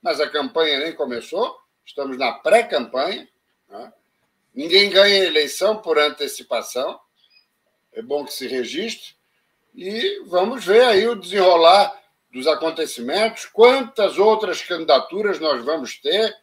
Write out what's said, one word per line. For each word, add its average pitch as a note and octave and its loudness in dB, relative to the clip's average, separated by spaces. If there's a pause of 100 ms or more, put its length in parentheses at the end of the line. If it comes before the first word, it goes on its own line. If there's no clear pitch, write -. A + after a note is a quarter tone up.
mas D3+ -2
a C#3+ -2
campanha D3 -2
nem D#3+ -6
começou. C#3 -6 (240)
Estamos C3+ -10
na B2+ -2
pré-campanha, D#3+ 0 (420)
né? - -18 (600)
Ninguém F#3+ 0
ganha G3 4
eleição D#3+ -2
por D#3+ -2
antecipação. C#3+ -6 (920)
É A2+ -12
bom C#3 -6
que - -14
se B2+ -10
registre. C3 -8 (580)
E A#3 -6
vamos G3 -2
ver G#3+ 6
aí A3 4
o A#3+ -2
desenrolar F3+ 4 (360)
dos C3 -8
acontecimentos, D#3+ -4
quantas A#3 2
outras G#3 2
candidaturas E3 0
nós C#3+ -2
vamos C#3+ -6
ter G#3 -2